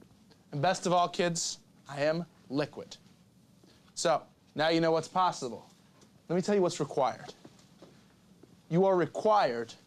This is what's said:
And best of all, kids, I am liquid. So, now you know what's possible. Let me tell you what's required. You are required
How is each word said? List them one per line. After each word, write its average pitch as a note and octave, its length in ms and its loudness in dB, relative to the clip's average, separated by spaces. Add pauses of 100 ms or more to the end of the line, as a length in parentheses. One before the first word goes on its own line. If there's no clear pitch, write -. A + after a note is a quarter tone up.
(520)
And C#3 100 -4
best F3+ 240 0
of F3 80 0
all, F3 160 2
kids, F3 500 -2 (300)
I C#3+ 140 -6
am E3 220 0 (240)
liquid. C3+ 460 -6 (1000)
So, D#3+ 260 0 (340)
now D#3 140 0
you E3 100 4
know E3 120 4
what's D#3+ 180 0
possible. E3+ 600 -2 (600)
Let E3+ 60 0
me F#3 60 0
tell G#3 140 0
you G3 60 4
what's E3+ 180 0
required. C#3 540 -2 (1400)
You F3+ 160 4
are F#3+ 100 4
required D#3 800 0 (140)